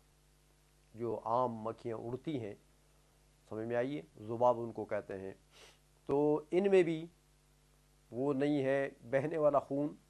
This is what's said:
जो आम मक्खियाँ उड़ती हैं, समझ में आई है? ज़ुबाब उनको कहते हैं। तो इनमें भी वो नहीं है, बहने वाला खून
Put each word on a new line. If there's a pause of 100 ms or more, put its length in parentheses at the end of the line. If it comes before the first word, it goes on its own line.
(960)
जो
आम
मक्खियाँ
उड़ती
हैं, (960)
समझ
में
आई
है? (180)
ज़ुबाब
उनको
कहते
हैं। (760)
तो
इनमें
भी (1000)
वो
नहीं
है, (100)
बहने
वाला
खून (140)